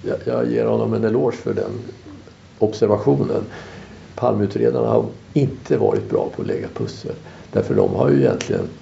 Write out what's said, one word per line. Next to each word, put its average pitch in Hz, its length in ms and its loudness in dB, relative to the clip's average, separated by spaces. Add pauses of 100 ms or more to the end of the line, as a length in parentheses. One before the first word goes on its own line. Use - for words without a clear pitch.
Jag, - 220 -4
jag 120 260 0
ger 113 140 2
honom 113 280 2
en 110 100 0
eloge 120 340 2
för - 160 -4
den 101 180 -4 (880)
observationen. 107 840 2 (720)
Palmutredarna 113 720 2
har 113 180 4 (280)
inte - 440 0
varit - 320 2
bra - 260 0
på - 60 -6
att 50 60 -4
lägga 50 260 -4
pussel. - 380 -8 (400)
Därför 104 240 2
de 98 200 4
har 127 140 4
ju 139 100 6
egentligen - 420 2 (200)